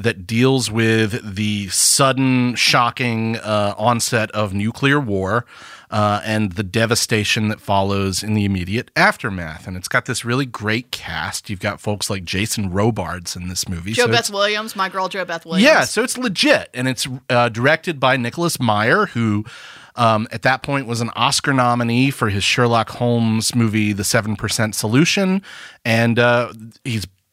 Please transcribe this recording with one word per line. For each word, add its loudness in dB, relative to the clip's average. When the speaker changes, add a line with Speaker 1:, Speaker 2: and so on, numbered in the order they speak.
Speaker 1:
that -2
deals 2
with 0
the -2
sudden, 2
shocking, 0
uh, 0
onset 0
of -2
nuclear 0
war, 0
uh, 0
and 0
the -4
devastation 0
that -4
follows 0
in -2
the 2
immediate -2
aftermath. -2
And -10
it's -10
got -2
this -6
really -2
great -4
cast. -8
You've -6
got -6
folks -4
like -6
Jason -2
Robards -2
in -10
this -6
movie. -6
Speaker 2:
Jo 2
Speaker 1:
So 2
Speaker 2:
Beth 4
Speaker 1:
it's -4
Speaker 2:
Williams, -2
my -2
girl -4
Jo -6
Beth -8
Williams. 2
Speaker 1:
Yeah, 6
so -2
it's -4
legit. 2
And -2
it's, -4
uh, 4
directed 0
by 4
Nicholas -2
Meyer, 2
who, 0
um, 2
at -10
that 0
point -2
was -2
an -4
Oscar 0
nominee 2
for 0
his 0
Sherlock 2
Holmes 0
movie, 2
The -2
Seven 0
Percent -2
Solution. 2
And, 2
uh, 2
he's -4